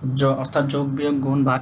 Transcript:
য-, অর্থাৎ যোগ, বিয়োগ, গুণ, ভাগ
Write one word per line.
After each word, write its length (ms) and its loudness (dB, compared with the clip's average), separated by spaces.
য-, 260 4
অর্থাৎ 240 -2
যোগ, 220 -2
বিয়োগ, 320 -2
গুণ, 240 2
ভাগ 180 2